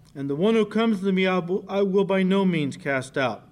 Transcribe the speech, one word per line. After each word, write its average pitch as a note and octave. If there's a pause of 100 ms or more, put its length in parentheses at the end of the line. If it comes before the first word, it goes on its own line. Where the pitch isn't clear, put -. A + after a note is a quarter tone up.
(160)
and C#3
the C#3
one G#3
who G#3+
comes G#3+
to G3
me F#3+
I F#3
will, F3+
I G3+
will G3
by F#3+
no G3
means D#3
cast C3+
out. A#2+